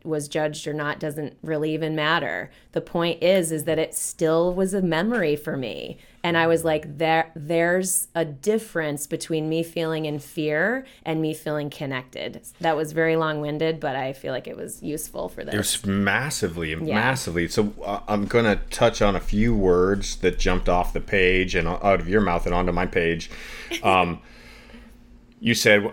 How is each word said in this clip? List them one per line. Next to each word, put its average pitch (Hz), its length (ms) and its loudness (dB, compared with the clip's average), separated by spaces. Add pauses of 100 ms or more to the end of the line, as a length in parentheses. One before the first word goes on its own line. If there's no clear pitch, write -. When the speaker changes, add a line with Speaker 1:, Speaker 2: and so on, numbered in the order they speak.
Speaker 1:
was 151 240 -4
judged 151 400 -4
or 147 60 -6
not 147 260 -4
doesn't 151 420 -6
really 156 320 -2
even 156 220 -2
matter. 151 560 0 (220)
The 160 80 -2
point 170 420 -2
is, 175 280 4
is 151 120 -4
that 156 160 0
it 151 160 -2
still 165 580 0
was 190 220 0
a 190 80 0
memory 175 520 0
for 147 220 -6
me. 104 400 -8 (260)
And 170 140 2
I 165 80 4
was 165 180 4
like, 156 360 -2
"There, 160 360 2
there's 170 800 0
a 165 100 0
difference 156 840 -2
between 156 420 -4
me 165 140 0
feeling 160 420 -4
in 151 140 -4
fear 165 680 -2 (180)
and 160 160 -2
me 156 140 0
feeling 151 380 -6
connected." - 680 -8 (200)
That 165 160 2
was 156 140 -4
very 160 240 2
long-winded, 156 640 0
but 139 160 -4
I 135 180 -4
feel 135 180 -8
like 127 160 -6
it - 80 -12
was - 280 -12
useful 151 460 -8
for - 140 -12
this. 73 120 -6
Speaker 2:
It - 20 0
was - 280 -2
massively, 98 840 0
Speaker 1:
Yeah. 80 80 -2 (160)
Speaker 2:
massively. 107 540 0
So, 104 260 0 (100)
uh, 98 240 -6
I'm 104 200 0
gonna 113 300 4 (120)
touch 117 320 2
on 101 140 4
a 85 40 0
few 107 360 2
words 95 640 4
that 90 200 0
jumped 92 320 4
off 90 240 2
the - 80 -2
page 92 540 2
and 82 120 2
out 92 320 2
of 82 80 -4
your 104 140 4
mouth 87 240 2
and 87 80 0
onto 87 180 2
my 90 140 0
page. 85 460 -2 (500)
Um, 90 440 4
Speaker 1:
<laughs> - 40 -20 (1080)
Speaker 2:
you 113 140 2
said, 104 400 6